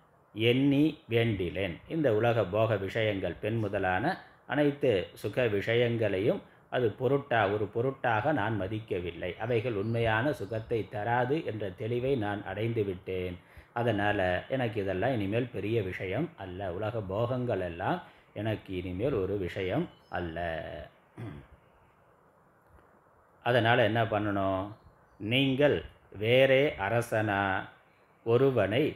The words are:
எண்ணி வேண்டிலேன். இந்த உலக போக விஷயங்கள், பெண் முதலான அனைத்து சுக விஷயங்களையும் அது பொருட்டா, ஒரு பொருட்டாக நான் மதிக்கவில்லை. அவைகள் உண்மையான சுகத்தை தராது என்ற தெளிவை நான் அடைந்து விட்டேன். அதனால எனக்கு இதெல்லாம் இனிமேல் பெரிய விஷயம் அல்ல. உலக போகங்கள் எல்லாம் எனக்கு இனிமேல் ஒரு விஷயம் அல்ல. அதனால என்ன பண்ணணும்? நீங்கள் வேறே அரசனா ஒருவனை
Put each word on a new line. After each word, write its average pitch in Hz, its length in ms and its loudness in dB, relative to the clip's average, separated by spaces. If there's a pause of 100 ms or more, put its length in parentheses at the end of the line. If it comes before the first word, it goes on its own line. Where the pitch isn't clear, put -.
(360)
எண்ணி 135 640 4 (120)
வேண்டிலேன். 95 680 0 (100)
இந்த 147 280 2
உலக 113 300 4
போக 107 300 2
விஷயங்கள், 98 680 -2
பெண் 107 140 -2
முதலான 104 640 0 (300)
அனைத்து 135 680 2
சுக 117 340 -2
விஷயங்களையும் 113 920 2 (280)
அது 123 300 0
பொருட்டா, 123 540 2
ஒரு 107 120 0
பொருட்டாக 120 680 0
நான் 110 300 0
மதிக்கவில்லை. 90 760 -6
அவைகள் 117 360 0
உண்மையான 113 600 0
சுகத்தை 110 560 -4
தராது 120 560 0
என்ற 107 240 -6
தெளிவை 120 480 -2
நான் 104 280 -4
அடைந்து 110 380 -2
விட்டேன். 92 520 -6 (400)
அதனால 104 440 2 (300)
எனக்கு 123 300 -2
இதெல்லாம் 98 360 0
இனிமேல் 110 380 -2
பெரிய 107 300 -2
விஷயம் 95 440 -4 (100)
அல்ல. 92 220 -10 (140)
உலக 107 320 -4
போகங்கள் 113 600 -2
எல்லாம் 92 340 -4 (340)
எனக்கு 104 420 -4
இனிமேல் 92 400 -4
ஒரு 95 220 -2
விஷயம் 98 480 -2 (260)
அல்ல. 85 260 -6 (3000)
அதனால 120 380 6
என்ன 110 220 4
பண்ணணும்? 98 580 0 (560)
நீங்கள் 131 580 2 (400)
வேறே 131 460 6 (160)
அரசனா 107 640 0 (840)
ஒருவனை 120 580 4 (120)